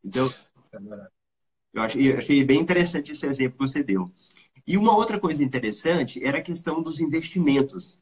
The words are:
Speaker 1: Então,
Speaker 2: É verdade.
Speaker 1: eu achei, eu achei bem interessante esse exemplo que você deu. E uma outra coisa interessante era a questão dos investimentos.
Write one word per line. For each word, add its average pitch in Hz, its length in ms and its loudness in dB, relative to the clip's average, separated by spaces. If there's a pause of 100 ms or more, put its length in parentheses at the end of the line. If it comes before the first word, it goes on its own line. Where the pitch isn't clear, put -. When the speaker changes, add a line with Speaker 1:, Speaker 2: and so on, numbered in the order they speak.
Speaker 1:
Então, 127 320 -2 (380)
Speaker 2:
É - 80 -18
verdade. 104 300 -18 (640)
Speaker 1:
eu 107 80 -4
achei, 123 320 2
eu 127 40 0
achei 135 280 4
bem 143 160 4
interessante 175 500 0
esse 147 140 -8
exemplo 135 320 -2
que 135 100 0
você 139 160 -2
deu. 95 260 -2 (560)
E 185 120 0
uma 226 180 6
outra 220 240 2
coisa 156 240 0
interessante 127 800 -2
era 180 140 0
a 165 40 -4
questão 165 400 -6
dos 160 200 -6
investimentos. 147 1000 0